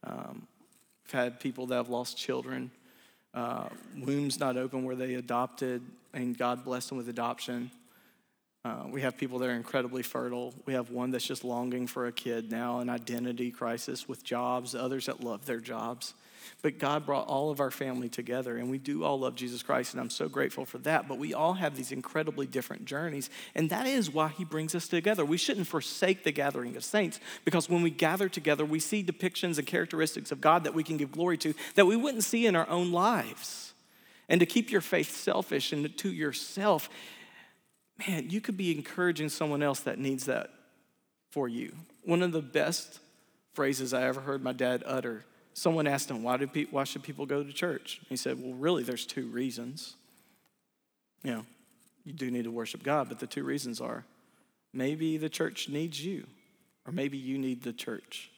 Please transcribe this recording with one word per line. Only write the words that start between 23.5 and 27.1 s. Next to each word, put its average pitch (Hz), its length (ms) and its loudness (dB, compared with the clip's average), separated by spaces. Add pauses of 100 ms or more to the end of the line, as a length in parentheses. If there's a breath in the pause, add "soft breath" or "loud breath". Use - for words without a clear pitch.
and 156 160 4
that 220 160 0
is 240 260 2
why 156 160 4
he 165 160 -4
brings 156 320 -2
us 170 100 -2
together. 180 380 4
We 156 140 4
shouldn't 196 280 2
forsake - 560 2
the 156 100 2
gathering 139 440 -2
of - 80 -8
saints, 208 340 2 (260 loud breath)